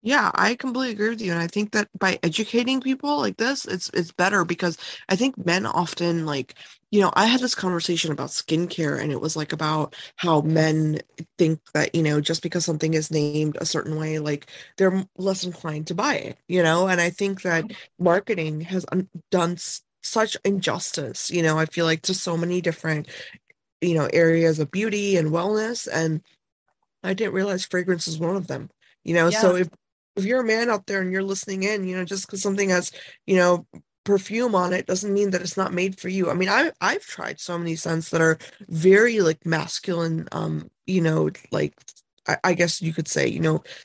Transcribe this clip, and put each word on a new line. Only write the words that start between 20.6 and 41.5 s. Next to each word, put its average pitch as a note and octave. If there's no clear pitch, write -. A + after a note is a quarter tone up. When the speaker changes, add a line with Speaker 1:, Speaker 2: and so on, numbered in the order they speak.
Speaker 1:
you F3
know, D#3+
I D#3+
feel E3
like D#3+
to F#3
so F3+
many F3
different, D#3+
you E3+
know, D3+
areas E3
of D3
beauty G3+
and D#3
wellness. G#3+
And D#3+
I F#3
didn't G3
realize F#3+
fragrance F3+
is D#3+
one E3+
of F#3+
them, C3+
you E3
know? E3+
So G#3
Speaker 2:
Yeah. -
Speaker 1:
if, F3+
if F#3+
you're B3
a A#3+
man A3+
out G#3
there G3
and F#3
you're F#3+
listening G3
in, G3
you F#3
know, F#3
just F#3+
'cause G3
something G3
has, F3+
you F#3+
know, F3+
perfume G#3
on F3+
it F3+
doesn't G3
mean G3+
that F3+
it's F3+
not F#3+
made F#3+
for F#3
you. F#3
I -
mean, F#3
I, C4
I've B3
tried -
so F3
many E3+
scents E3
that E3
are D#3+
very, G3+
like, E3
masculine, E3
um, D#3+
you F#3
know, D#3+